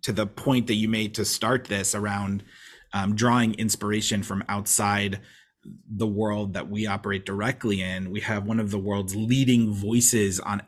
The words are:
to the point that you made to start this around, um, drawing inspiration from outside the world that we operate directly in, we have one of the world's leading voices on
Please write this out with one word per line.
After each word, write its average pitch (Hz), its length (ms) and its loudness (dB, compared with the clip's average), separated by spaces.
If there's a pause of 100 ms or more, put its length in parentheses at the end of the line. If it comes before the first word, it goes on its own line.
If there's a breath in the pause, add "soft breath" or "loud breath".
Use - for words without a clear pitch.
to - 80 -4
the 107 160 0
point 123 400 0
that 110 80 2
you 110 140 2
made 110 260 -2
to 107 100 -2
start 127 420 0
this 98 280 0
around, 101 480 -2 (500 loud breath)
um, 98 220 0
drawing 117 400 4
inspiration 104 720 0
from 95 240 -4
outside 101 720 0 (680 soft breath)
the 110 200 -2
world 104 460 -2
that 87 140 -6
we 104 200 -2
operate 98 360 -2
directly 104 560 -2
in, 92 300 -4
we 104 100 -4
have 104 240 -4
one 113 140 0
of 104 140 -2
the 104 80 -2
world's 98 340 -2
leading 117 580 4
voices 101 680 2
on 101 280 -4